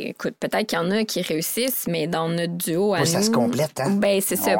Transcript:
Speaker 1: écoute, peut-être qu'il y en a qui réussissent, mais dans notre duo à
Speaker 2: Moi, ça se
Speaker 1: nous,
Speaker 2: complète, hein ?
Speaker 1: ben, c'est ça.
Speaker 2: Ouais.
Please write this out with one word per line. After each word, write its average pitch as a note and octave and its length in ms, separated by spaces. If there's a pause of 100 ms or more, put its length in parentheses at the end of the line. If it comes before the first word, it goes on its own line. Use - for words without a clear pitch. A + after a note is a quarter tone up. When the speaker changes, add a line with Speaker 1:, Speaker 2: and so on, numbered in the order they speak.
Speaker 1:
écoute, - 300
peut-être - 280
qu'il E3+ 100
y E3+ 40
en F3 100
a A3 120
qui A3 200
réussissent, G3+ 640
mais E3 180
dans E3 240
notre E3+ 240
duo F3+ 400
à F3+ 40
Speaker 2:
Moi, E3 100
ça F3 160
se A3 80
Speaker 1:
nous, A3+ 80
Speaker 2:
complète, B2 400
hein ? C3+ 120
Speaker 1:
ben, G3+ 300
c'est F#3+ 140
ça. F#3+ 160
Speaker 2:
Ouais. F3+ 80